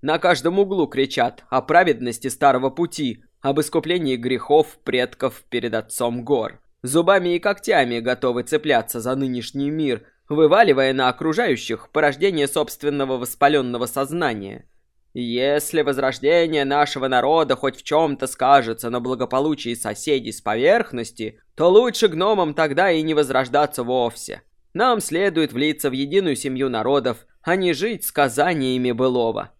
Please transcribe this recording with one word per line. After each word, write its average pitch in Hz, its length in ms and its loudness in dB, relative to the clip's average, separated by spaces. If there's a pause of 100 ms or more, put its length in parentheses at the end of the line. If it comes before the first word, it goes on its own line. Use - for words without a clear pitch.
На 156 180 -2
каждом 170 400 2
углу 190 280 2
кричат 131 640 -2
о 127 120 0
праведности 135 640 0
старого 131 420 2
пути, 143 540 -6 (180)
об 135 180 0
искуплении 156 560 -2
грехов 131 680 0
предков 127 680 -4
перед 117 240 -4
отцом 120 500 -4
гор. 120 380 -2 (200)
Зубами 175 540 2
и 170 40 -2
когтями 147 600 0
готовы 123 440 -2
цепляться 131 580 0
за 127 140 -4
нынешний 135 540 -4
мир, 147 360 -4 (240)
вываливая 147 640 4
на 131 160 2
окружающих 156 800 -4
порождение 151 560 0
собственного 139 720 -2
воспалённого 123 680 0
сознания. 127 840 -6 (460)
Если 135 720 -2
возрождение 143 840 0
нашего 139 420 0
народа 131 480 2
хоть 131 220 -4
в - 60 -20
чём-то 151 420 0
скажется 127 640 2
на 123 100 -2
благополучии 127 760 -2
соседей 113 560 -4
с - 100 -14
поверхности, 117 1000 -2 (160)
то 170 140 4
лучше 220 380 4
гномам 175 480 0
тогда 160 360 2
и 160 120 0
не 156 100 -2
возрождаться 135 680 0
вовсе. 120 580 -4 (320)
Нам 240 280 0
следует 160 520 0
влиться 147 380 -2
в - 20 -6
единую 143 420 0
семью 131 320 -4
народов, 123 600 -2 (160)
а 175 120 0
не 180 180 0
жить 190 320 -4
сказаниями 131 840 0
былого. 117 680 0